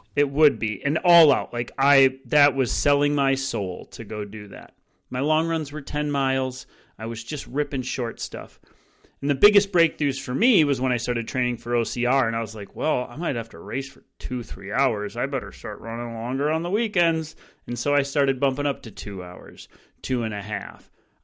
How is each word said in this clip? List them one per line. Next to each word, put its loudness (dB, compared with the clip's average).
It 4
would 4
be. -6
And 0
all 8
out. 0
Like, -4
I, 4
that 4
was 2
selling 2
my 2
soul -4
to -10
go -6
do -10
that. -14
My -4
long 2
runs -2
were -8
ten -2
miles. -2
I -6
was -6
just -8
ripping -2
short -6
stuff. -10
And 0
the 2
biggest 6
breakthroughs 2
for -4
me 4
was 2
when 0
I 0
started -2
training -2
for -4
O 4
C -2
R, 2
and -2
I -2
was -8
like, -10
"Well, 0
I -12
might -2
have -6
to -12
race -6
for -20
two, -2
three -6
hours. 0
I -2
better -4
start -10
running -6
longer -2
on 0
the -4
weekends." 0
And -6
so 0
I 4
started 0
bumping 0
up -4
to -10
two -8
hours, -14
two 0
and -4
a -6
half. -8